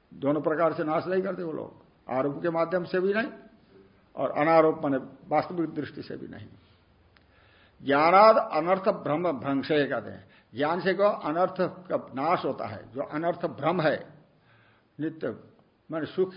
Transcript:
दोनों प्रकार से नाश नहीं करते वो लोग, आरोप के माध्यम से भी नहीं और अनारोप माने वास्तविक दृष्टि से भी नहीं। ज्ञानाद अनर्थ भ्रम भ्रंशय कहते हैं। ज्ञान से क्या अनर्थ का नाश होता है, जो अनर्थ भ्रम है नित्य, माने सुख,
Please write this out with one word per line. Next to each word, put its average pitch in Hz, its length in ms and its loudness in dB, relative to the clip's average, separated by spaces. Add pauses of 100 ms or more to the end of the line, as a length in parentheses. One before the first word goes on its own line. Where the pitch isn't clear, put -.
(120)
दोनों 143 300 -2
प्रकार 156 320 2
से 165 100 -4
नाश 156 220 -2
नहीं 185 160 0
करते 185 200 -6
वो 160 100 -8
लोग, 110 300 -12 (260)
आरोप 135 340 -2
के 170 80 0
माध्यम 165 360 0
से 185 140 -2
भी 196 140 2
नहीं 240 160 -2 (840)
और 131 220 -2
अनारोप 160 440 6
माने 139 140 0 (320)
वास्तविक 160 460 -2
दृष्टि - 280 -8
से - 140 -12
भी - 120 -12
नहीं। - 200 -16 (1300)
ज्ञानाद 175 560 8 (160)
अनर्थ 180 360 0 (100)
भ्रम 160 360 -2
भ्रंशय 139 520 0
कहते 117 240 -6
हैं। 98 180 -16 (240)
ज्ञान 156 280 0
से 185 140 0
क्या 202 140 4
अनर्थ 180 520 0 (260)
का 147 100 -2 (180)
नाश 156 300 0
होता 123 220 -4
है, 98 160 -10 (100)
जो 131 100 -6
अनर्थ 170 460 -4
भ्रम 151 340 -2
है 143 140 2 (1040)
नित्य, 160 300 -6 (600)
माने 156 160 -4
सुख, 185 300 -2